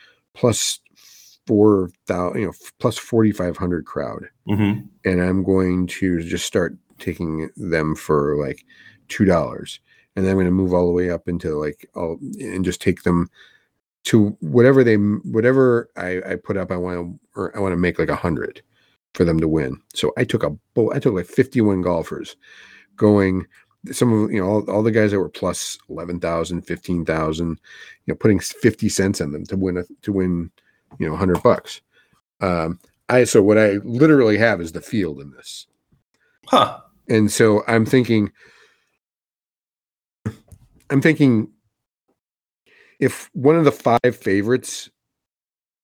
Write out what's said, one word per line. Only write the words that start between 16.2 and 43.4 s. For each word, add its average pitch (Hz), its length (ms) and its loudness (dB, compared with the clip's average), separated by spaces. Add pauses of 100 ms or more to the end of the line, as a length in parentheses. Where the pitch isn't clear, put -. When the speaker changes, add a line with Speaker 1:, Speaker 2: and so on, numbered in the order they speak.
Speaker 1:
I 95 120 -6
put 95 200 -6
up. 92 140 -6
I 92 60 -4
wanna, 87 380 -6 (200)
or - 220 -8
I - 20 -12
wanna 95 200 -2
make, 87 200 0
like, 78 120 0
a 73 40 0
hundred 73 480 -6 (520)
for 92 100 2
them 82 160 2
to 80 80 0
win." 71 320 -2 (140)
So - 220 -2
I 127 60 0
took - 220 -2
a 76 60 -2 (240)
bo-, 113 180 0
I 135 80 -4
took, 123 140 0
like, 90 120 -4
fifty-one 107 560 0
golfers 82 540 -4 (580)
going, 95 520 2 (440)
some 123 220 0
of, 107 200 0
you 110 80 -2
know, 92 60 -2
all, 104 240 -2
all 104 120 0
the 113 80 2
guys 107 220 2
that 101 60 0
were 87 120 -2
plus - 480 -8 (100)
eleven 87 320 -8
thousand, 85 420 -4
fifteen 87 440 -6
thousand, 80 520 -4 (460)
you - 80 -6
know, - 40 -4
putting 104 220 2
fifty - 500 0
cents 98 320 0
on 73 120 -4
them 76 140 -10
to 98 100 -8
win 92 220 -2
a, 87 60 -6 (180)
to 107 100 -4
win, 90 380 -2 (480)
you 80 100 -4
know, 78 60 -4
a - 20 -8
hundred 92 260 0
bucks. - 380 0 (600)
Um, 87 380 -2 (300)
I, 123 160 6
so 110 180 6
what 104 140 6
I 107 180 4 (100)
literally 123 520 4
have 104 240 2
is 82 120 -8
the 87 100 -10
field 82 380 -4
in 69 100 -18
this. - 360 -20 (840)
Speaker 2:
Huh. - 320 2 (280)
Speaker 1:
And 107 240 4
so 107 340 4
I'm 113 200 2
thinking, 110 440 2 (2500)
I'm 139 100 2
thinking 131 500 2 (1500)
if - 320 -4
one 151 240 4